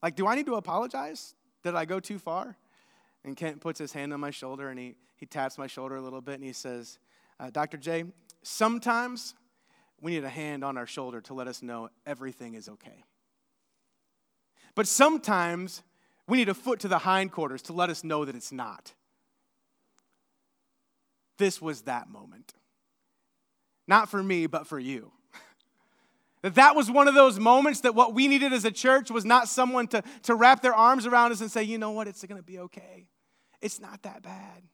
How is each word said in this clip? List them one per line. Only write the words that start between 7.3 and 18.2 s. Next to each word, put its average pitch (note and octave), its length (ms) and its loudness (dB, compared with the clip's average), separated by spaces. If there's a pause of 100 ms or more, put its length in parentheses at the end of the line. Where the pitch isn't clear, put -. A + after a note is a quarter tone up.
uh, C3 120 -14
"Doctor D3+ 260 -4
J, E3 280 -6 (380)
sometimes A#3 920 -2 (680)
we E3 120 -8
need D#3 120 -6
a C3+ 60 -8
hand D3 340 -10
on C3+ 140 -6
our A#2+ 80 -10
shoulder B2 340 -12
to C3 140 -18
let B2+ 120 -10
us B2+ 160 -14
know A#2 280 -12 (160)
everything B2 480 -12
is G#2+ 140 -20
okay. G#2 360 -20 (1700)
But G#3 140 0
sometimes F#3 960 0 (460)
we A#3 80 2
need A#3 140 2
a F#3+ 40 0
foot A#3+ 260 -4
to G3+ 80 -6
the F3+ 100 2
hindquarters F3 640 -2
to - 100 -18
let F3 180 0
us E3 140 -10
know D3+ 200 -2